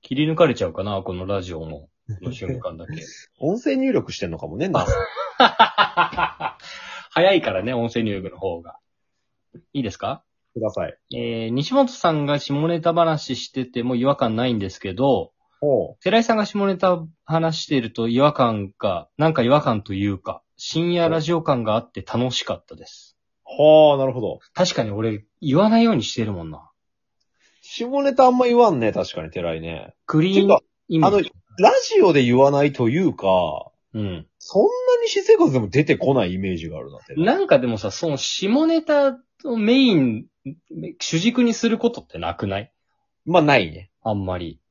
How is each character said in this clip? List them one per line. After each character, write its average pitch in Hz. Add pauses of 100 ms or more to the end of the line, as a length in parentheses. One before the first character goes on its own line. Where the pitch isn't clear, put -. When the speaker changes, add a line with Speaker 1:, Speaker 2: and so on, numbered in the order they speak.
Speaker 1:
切 -
り 151
抜 160
か 170
れ 127
ち -
ゃ 92
う 80
か 95
な、 98
こ 95
の 92
ラ 98
ジ 90
オ 80
の、 78
こ 76 (320)
の 127
瞬 123
間 80
だ 80
け。 156 (240)
Speaker 2:
<laughs> -
音 190
声 277
入 262
力 165
し -
て 95
ん -
の 82
か -
も 78
ね、 165
な。 143
Speaker 1:
<laughs> - (520)
早 185
い 175
か 110
ら 92
ね、 123
音 117
声 117
入 107
力 92
の -
方 85
が。 - (960)
い 143
い 131
で 107
す -
か？ 123 (300)
Speaker 2:
く -
だ 107
さ 90
い。 - (200)
Speaker 1:
え 117
ー、 -
西 139
本 269
さ 180
ん 147
が 143
下 147
ネ 170
タ 170
話 160
し -
て 127
て 123
も 123
違 120
和 113
感 113
な 120
い 123
ん 110
で 95
す -
け 95
ど、 117 (280)
Speaker 2:
ほ 127
う。 -
Speaker 1:
寺 202
井 233
さ 226
ん -
が 208
下 202
ネ 190
タ 180 (220)
話 160
し -
て 139
る 113
と 113
違 117
和 143
感 110
が、 92
な 156
ん 160
か 143
違 117
和 147
感 113
と 98
い 98
う 98
か、 - (120)
深 170
夜 170
ラ 160
ジ 160
オ 165
感 135
が 110
あ 113
っ -
て 92
楽 123
し -
か 101
っ -
た -
で -
す。 - (260)
Speaker 2:
は 151
あ、 -
な 135
る 131
ほ 123
ど。 95 (160)
Speaker 1:
確 180
か 117
に 107
俺、 107 (160)
言 143
わ 208
な 226
い 233
よ 226
う -
に 113
し -
て 117
る 110
も 87
ん 80
な。 - (960)
Speaker 2:
下 262
ネ 277
タ 262
あ 254
ん 247
ま 247
言 240
わ 240
ん 147
ね、 110
確 -
か 80
に、 80
寺 85
井 80
ね。 82 (100)
Speaker 1:
ク 156
リ 190
ー 202
ン -
Speaker 2:
て 190
か、 143 (260)
Speaker 1:
イ 160
メ 165
ー -
ジ。 202
Speaker 2:
あ -
の、 247
ラ - (240)
ジ 403
オ 175
で 139
言 123
わ 139
な 143
い 143
と 120
い 147
う 165
か、 87 (240)
Speaker 1:
う 110
ん。 92 (100)
Speaker 2:
そ -
ん -
な 392 (340)
に 466
私 403
生 440
活 330
で 131
も 107
出 135
て 151
こ 135
な 120
い 87
イ 92
メ 95
ー 87
ジ 80
が 78
あ 65
る 67
な、 65
寺 -
井。 170
Speaker 1:
な 294
ん 392
か 151
で 127
も 117
さ、 101
そ 165
の 143
下 240
ネ 320
タ 277 (280)
を 240
メ 220
イ 254
ン、 123 (760)
主 -
軸 233
に 233
す 233
る 226
こ 233
と -
っ -
て -
な 85
く -
な 98
い？ - (540)
Speaker 2:
ま 165
あ、 -
な 147
い 87
ね。 82 (140)
Speaker 1:
あ 110
ん 101
ま 92
り。 82